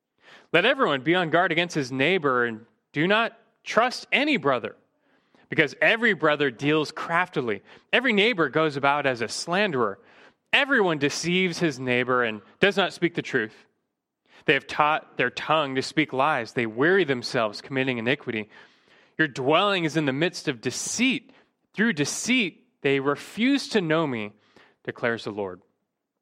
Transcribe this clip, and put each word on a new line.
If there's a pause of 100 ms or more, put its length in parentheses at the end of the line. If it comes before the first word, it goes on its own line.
(540)
Let
everyone
be
on
guard
against
his
neighbor,
and (260)
do
not (280)
trust
any
brother, (760)
because
every
brother
deals
craftily. (280)
Every
neighbor
goes
about
as
a
slanderer. (560)
Everyone
deceives
his
neighbor
and (200)
does
not
speak
the
truth. (920)
They
have
taught
their
tongue
to
speak
lies.
They
weary
themselves
committing
iniquity. (680)
Your
dwelling
is
in
the
midst
of
deceit. (400)
Through
deceit, (160)
they
refuse
to
know
me, (540)
declares
the
Lord." (600)